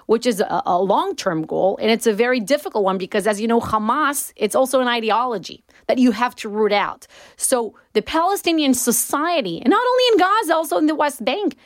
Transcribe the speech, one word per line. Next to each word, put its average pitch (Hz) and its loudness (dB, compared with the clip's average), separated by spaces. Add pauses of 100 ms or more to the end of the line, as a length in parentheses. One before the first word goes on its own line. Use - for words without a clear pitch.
which 233 2
is 214 0
a, 175 -2
a 180 0
long-term 196 0
goal, 165 -2
and 220 0
it's 226 0
a 220 2
very 247 0
difficult 254 -2
one 190 0
because, 190 -2
as 208 0
you 220 -4
know, 233 2
Hamas, 247 -2
it's 208 -4
also 262 2
an 247 0
ideology 226 -2 (260)
that 240 0
you 254 6
have 233 -4
to - -12
root 208 0
out. 196 -2 (300)
So 240 -2 (180)
the 214 0
Palestinian 330 0
society, 254 -2
and - 2
not 453 2
only 508 2
in 403 4
Gaza, 359 2
also 330 0
in 311 4
the 311 2
West 285 -2
Bank, 302 -2